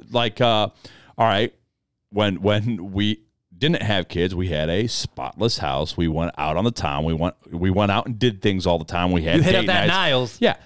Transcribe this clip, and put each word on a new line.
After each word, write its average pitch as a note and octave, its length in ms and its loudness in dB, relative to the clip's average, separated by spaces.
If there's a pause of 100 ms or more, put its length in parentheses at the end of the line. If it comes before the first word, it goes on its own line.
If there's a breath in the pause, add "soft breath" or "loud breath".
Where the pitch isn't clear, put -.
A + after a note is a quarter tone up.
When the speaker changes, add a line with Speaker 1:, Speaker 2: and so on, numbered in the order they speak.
(120)
Speaker 1:
like, A#2 280 -2
uh, A2 300 4 (480 loud breath)
all A#2 100 4
right, G#2+ 260 2 (580)
when, G2+ 300 0
when G#2 520 0
we G#2 300 0 (340)
didn't D3 240 2
have G2+ 260 0
kids, F2+ 260 0
we F2+ 140 -2
had D#2 220 -2
a G#2+ 180 0
spotless - 680 -4
house. D2 400 -4
We E2+ 100 2
went D#2+ 300 -2
out D#2 180 -2
on F#2 80 0
the A#2 80 2
town. D2 320 -4
We E2 100 0
went, E2 220 -2 (160)
we F2 180 -2
went G2+ 220 2
out A2+ 140 0
and A#2 120 -6
did G#2 240 0
things F#2+ 240 0
all F2 140 2
the D#2 60 -8
time. F2+ 260 -2
We E2+ 120 2
had E2 120 0
Speaker 2:
You D#3 80 4
hit F#3 120 4
up F#3 80 2
Speaker 1:
date - 40 -2
Speaker 2:
that F3+ 200 2
Speaker 1:
nights. - 20 2
Speaker 2:
Niles. D3 500 0
Speaker 1:
Yeah. A#3 160 2 (100)